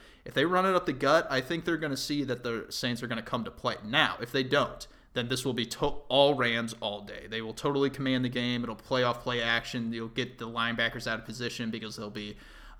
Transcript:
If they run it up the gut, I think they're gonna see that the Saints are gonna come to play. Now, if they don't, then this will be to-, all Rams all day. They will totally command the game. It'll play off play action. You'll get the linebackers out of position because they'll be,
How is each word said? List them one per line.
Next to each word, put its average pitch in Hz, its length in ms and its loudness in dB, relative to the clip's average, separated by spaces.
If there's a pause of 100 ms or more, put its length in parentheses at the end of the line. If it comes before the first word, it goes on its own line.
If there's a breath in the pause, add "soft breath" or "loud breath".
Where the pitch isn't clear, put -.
(240 loud breath)
If - 80 -10
they 139 140 4
run 185 180 4
it 190 100 4
up 180 120 4
the 151 80 0
gut, 139 340 6
I 135 140 2
think 165 240 -2
they're 170 100 2
gonna 151 180 -2
see 143 300 -2
that 120 180 -2
the 117 280 -2
Saints 123 320 -2
are 131 40 -4
gonna 113 140 -4
come 113 240 -2
to - 60 -8
play. - 340 -2
Now, 131 340 2
if 120 140 -8
they 135 120 4
don't, 127 420 0 (260 soft breath)
then 120 160 -2
this 127 160 0
will 135 80 0
be 117 140 -2
to-, 143 420 0
all 139 260 8
Rams 117 460 0
all 101 220 -4
day. 101 260 -12
They 110 140 -6
will 110 100 -6
totally 139 380 2
command 131 340 0
the 120 60 0
game. 123 320 0
It'll 113 120 -4
play 127 280 0
off 120 200 2
play 120 200 0
action. 117 500 0
You'll 113 160 -6
get 123 300 -4
the 117 100 -6
linebackers 117 580 0
out 113 120 0
of 113 80 -12
position 120 440 -4
because 110 260 -6
they'll 107 120 -6
be, 104 300 -8 (420 loud breath)